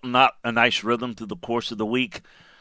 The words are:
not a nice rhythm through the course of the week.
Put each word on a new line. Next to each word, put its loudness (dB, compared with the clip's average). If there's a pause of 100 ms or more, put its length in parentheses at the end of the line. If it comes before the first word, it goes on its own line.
not 4 (100)
a -2
nice 2
rhythm -2
through -12
the -8
course -4
of -8
the -2
week. -2 (400)